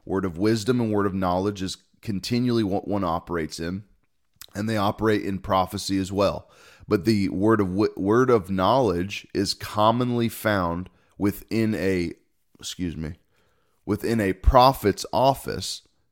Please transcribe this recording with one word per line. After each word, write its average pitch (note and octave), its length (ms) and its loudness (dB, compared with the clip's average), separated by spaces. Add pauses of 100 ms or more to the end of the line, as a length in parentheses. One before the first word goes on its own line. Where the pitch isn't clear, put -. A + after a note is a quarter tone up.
Word F#2+ 200 -2
of E2+ 140 -6
wisdom A2+ 420 2
and A2 120 0
word G2+ 140 2
of F#2 80 -2
knowledge F#2+ 480 -2
is F#2 160 -6 (240)
continually A#2 640 0
what F#2+ 220 -2
one G2 160 -2
operates E2+ 560 -4
in, F#2 260 -6 (720)
and G#2+ 140 -4
they A2 80 -2
operate G#2 480 0
in F#2+ 140 -4
prophecy F#2+ 600 -2
as F#2+ 140 -4
well. F#2 380 -2 (360)
But F#2+ 180 2
the G#2 260 2
word G#2 300 2
of G2 80 0
wi-, G2 280 0
word A#2 340 2
of G2 200 2
knowledge G2 840 0
is G2 200 -2
commonly A#2 720 0
found F#2 640 -2 (260)
within G#2+ 600 -2
a, F2 360 0 (460)
excuse E2+ 380 -8
me, D#2 180 -8 (720)
within A2 340 -2
a F#2+ 140 0
prophet's B2+ 800 4
office, A#2+ 640 0 (320)